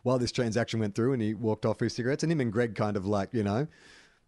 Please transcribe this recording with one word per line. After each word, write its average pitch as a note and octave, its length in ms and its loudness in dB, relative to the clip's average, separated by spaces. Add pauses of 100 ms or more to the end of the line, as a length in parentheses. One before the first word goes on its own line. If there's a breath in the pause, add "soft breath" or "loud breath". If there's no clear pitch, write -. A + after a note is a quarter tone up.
while C3 160 2
this A#2+ 140 0
transaction A2+ 480 0
went G#2 140 -2
through, A#2+ 180 2
and A#2+ 100 0
he G#2+ 120 0
walked A2 300 -2
off A2 140 0
for B2 80 0
his G#2+ 80 -4
cigarettes. B2+ 280 -2
And D#3+ 100 2
him D#3 80 2
and A#2 120 0
Greg A#2 220 0
kind G#2 220 0
of, F#2+ 100 -4
like, G2+ 260 0
you A2+ 100 0
know, G#2+ 260 0 (600 loud breath)